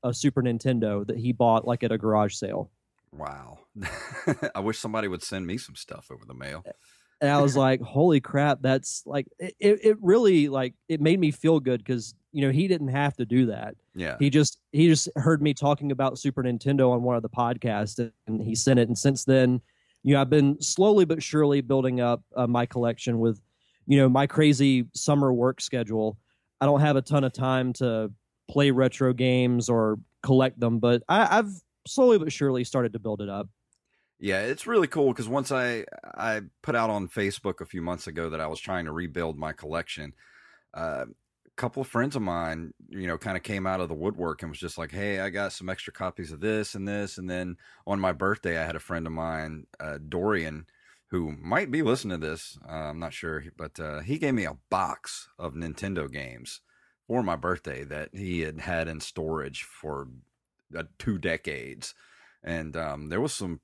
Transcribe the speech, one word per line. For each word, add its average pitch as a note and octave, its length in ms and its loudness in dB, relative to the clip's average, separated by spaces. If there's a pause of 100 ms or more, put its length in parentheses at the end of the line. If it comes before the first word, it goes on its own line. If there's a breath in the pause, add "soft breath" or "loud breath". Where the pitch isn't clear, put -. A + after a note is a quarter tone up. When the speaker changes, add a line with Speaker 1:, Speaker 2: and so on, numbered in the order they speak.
Speaker 1:
a A#2+ 120 -2
Super C3+ 280 0
Nintendo A2+ 640 0
that G#2+ 120 -4
he A#2+ 140 -2
bought, A2+ 340 4
like, A#2+ 180 0
at A2+ 80 0
a A2+ 60 0
garage G#2+ 360 2
sale. G2 360 -6 (420)
Speaker 2:
Wow. C#2 480 -14 (140)
<laughs> - 800 -6
I G2 60 -2
wish G#2+ 180 -2
somebody G#2+ 300 -4
would F2+ 140 -6
send F#2+ 240 -6
me F#2+ 120 -4
some - 180 -14
stuff - 340 -16
over C2+ 140 -18
the B1+ 100 -18
mail. C#2 320 -12 (540 soft breath)
Speaker 1:
And C#3+ 100 2
I C#3+ 100 4
was C#3 160 4
Speaker 2:
<laughs> - 0 -
Speaker 1:
like, C3 240 4
"Holy C#3+ 400 4
crap." C#3+ 420 0
That's, C3 440 -2
like, C#3+ 220 -6 (100)
it, F#3 200 -10
it, G#3 260 4
it G#3+ 180 6
really, F#3+ 460 6
like, C3 260 -2 (140)
it D#3+ 120 -2
made E3 200 6
me D#3 100 4
feel D#3+ 300 4
good B2 240 0
'cause, A#2+ 300 -4 (180)
you C#3+ 100 -2
know, C3+ 100 4
he E3 160 2
didn't D#3 200 0
have C#3 280 0
to A#2+ 100 -2
do B2 200 4
that. - 300 -6 (180)
Speaker 2:
Yeah. D#2+ 260 -6
Speaker 1:
He C#3 100 4
just, D3 280 4 (140)
he D#3+ 160 6
just D#3 280 4
heard D3 260 2
me D3 120 2
talking C#3+ 380 0
about C3+ 260 0
Super C3+ 240 -2
Nintendo B2+ 500 2
on A#2+ 100 2
one B2 140 0
of A#2 60 -2
the A#2+ 80 -6
podcasts A#2 800 -2 (140)
and A2 160 -4
he A2 120 -4
sent B2 260 4
it. A#2 80 4
And A#2 100 -2
since C3+ 260 0
then, B2+ 360 6 (420)
you C#3 120 6
know, C#3 60 4
I've B2+ 100 0
been D3 300 6
slowly G3 440 6
but D#3 180 0
surely C#3+ 380 4
building B2+ 400 0
up, A#2+ 240 0 (100)
uh, B2 120 2
my A#2+ 200 2
collection A#2 540 -2
with, A2+ 200 2 (460)
you C#3 120 6
know, C3+ 100 8
my C3+ 180 4
crazy C#3 680 4
summer C#3+ 380 2
work B2+ 280 2
schedule. A2 580 -2 (420)
I C3+ 60 4
don't C#3+ 140 6
have D3 160 4
a C3 60 2
ton C#3+ 220 2
of B2+ 100 -2
time C3 400 0
to A2+ 380 -2 (380)
play C#3+ 200 4
retro B2+ 420 4
games B2 560 2
or A2 300 2 (240)
collect C3 380 4
them, A#2 200 2
but A#2+ 280 4
I, G3 300 4
I've G#3 120 0 (360)
slowly B3 320 6
but D#3 140 -2
surely C3 320 0
started A#2+ 300 -2
to A#2 40 -8
build G#2 240 -4
it G2+ 60 -6
up. G2 200 -8 (720)
Speaker 2:
Yeah, F#2+ 240 -2
it's C3+ 240 -6
really A3 200 4
cool C#3+ 260 2
'cause A2 160 -6
once C3+ 240 -4
I, B2 320 -2 (180)
I A2 400 -6 (200)
put C3+ 120 -4
out A2+ 140 2
on G#2 200 -2
Facebook G2 520 -4
a E2+ 60 -10
few F2+ 160 -10
months F2 240 -6
ago E2 240 -6
that D#2 100 -6
I D#2+ 60 -4
was D#2 140 -8
trying F2+ 260 -6
to D2+ 60 -8
rebuild D#2+ 460 -6
my D#2 140 -8
collection, D2+ 640 -10 (600 soft breath)
uh, D2+ 320 -6 (400)
a - 100 -20
couple B2+ 260 -6
of C3 60 -10
friends C3+ 280 -2
of A#2 60 -2
mine, E2 520 -6 (140)
you F#2 180 -10
know, E2+ 120 -4
kinda F#2 220 -6
came G2 260 -6
out F#2+ 140 -2
of F2 80 -4
the D#2+ 60 -8
woodwork E2+ 480 -6
and D#2+ 80 -10
was D2 100 -16
just F2 180 -10
like, D#2+ 140 -10
"Hey, G2+ 280 -6
I G2 100 -6
got G2 220 -6
some F#2 160 -12
extra F#2 240 -10
copies F2 400 -10
of D2+ 80 -16
this G#2+ 360 -4
and G2 120 -6
this." G2+ 300 -6
And F#2 120 -10
then F2+ 280 -8 (280 soft breath)
on G2 140 -4
my F#2+ 120 0
birthday, F2+ 460 -2
I D#2+ 80 -4
had D#2+ 100 -8
a D#2 40 -10
friend E2 260 -6
of D#2+ 80 -8
mine, D#2+ 520 -8 (140)
uh, D2+ 180 -10
Dorian, D#2+ 680 -4 (440 soft breath)
who E2 220 -4
might A#2+ 400 -4
be D#3 100 -2
listening A2 380 -2
to D#2 60 -6
this. - 320 -12 (100)
Uh, D#2+ 40 -14 (180)
I'm D#2 100 -12
not E2 140 -10
sure, D#2 300 -8 (120)
but, D#2 240 -16
uh, D2+ 200 -8
he A#2+ 180 -6
gave C#3+ 160 -2
me G#2+ 120 -2
a C#2+ 120 -8 (120)
box - 580 -6 (100)
of D#2 160 -10
Nintendo E2 580 -8
games B1 500 -14 (440)
for A#2+ 160 -2
my F2 140 -2
birthday D2 480 -6
that D2 300 -12
he F#2 260 -6
had D#2 200 -8
had E2 280 -4
in D#2 120 -10
storage D#2 640 -8
for, C#2 440 -12 (680)
uh, E2 80 -8 (140)
two G#2 200 -4
decades. D2 760 -8 (480 soft breath)
And, D#2+ 340 -8
um, D2+ 320 -8
there F2+ 120 -4
was D3+ 140 -4
some F2 300 -8